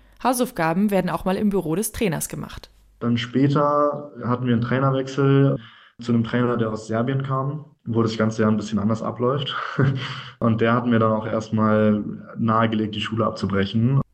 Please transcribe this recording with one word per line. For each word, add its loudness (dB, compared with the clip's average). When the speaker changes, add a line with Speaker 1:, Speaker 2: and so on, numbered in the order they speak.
Speaker 1:
Hausaufgaben 0
werden 0
auch -4
mal 0
im 2
Büro 0
des -2
Trainers -2
gemacht. -12
Speaker 2:
Dann 0
später 2
hatten -2
wir 2
einen 4
Trainerwechsel 2
zu 0
einem 4
Trainer, 0
der 0
aus -8
Serbien -2
kam, -4
wo 2
das 0
ganze 0
Jahr 4
ein 2
bisschen -4
anders -2
abläuft. -4
<laughs> -2
Und 2
der 4
hat 0
mir 2
dann 4
auch -2
erstmal 2
nahegelegt, 0
die -4
Schule -2
abzubrechen. 0